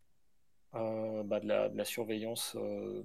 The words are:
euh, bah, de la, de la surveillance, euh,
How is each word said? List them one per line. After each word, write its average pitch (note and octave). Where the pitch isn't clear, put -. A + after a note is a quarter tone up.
euh, A2
bah, G#2
de G2+
la, G#2
de G#2+
la G#2
surveillance, A2
euh, G#2